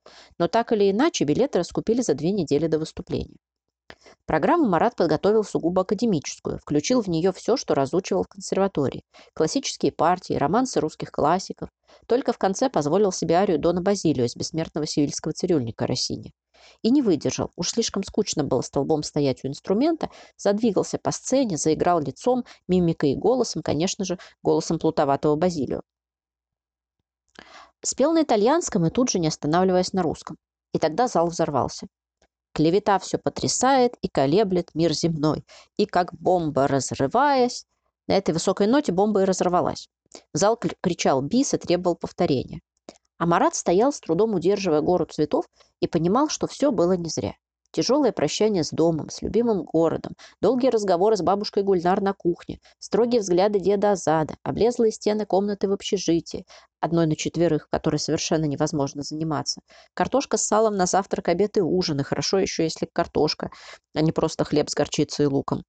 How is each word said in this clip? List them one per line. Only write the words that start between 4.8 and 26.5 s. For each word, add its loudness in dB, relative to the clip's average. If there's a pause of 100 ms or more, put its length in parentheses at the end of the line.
подготовил 2
сугубо 0
академическую, -2
включил 0
в -4
нее 0
все, -2
что -2
разучивал 0
в -14
консерватории. -2 (300)
Классические -2
партии, 0
романсы 0
русских -4
классиков. -2 (380)
Только 0
в -20
конце 0
позволил 2
себе 0
арию 2
Дона 0
Базилио 0
из -4
бессмертного -6
севильского -2
цирюльника -2
Россини. -6 (480)
И 2
не 4
выдержал, 0
уж -6
слишком -4
скучно -2
было 0
столбом -2
стоять -2
у -4
инструмента, -2 (280)
задвигался 0
по -4
сцене, -2
заиграл 2
лицом, -2 (220)
мимикой 2
и 0
голосом, 0
конечно -2
же, -6 (240)
голосом 0
плутоватого 2
Базилио. -2 (2000)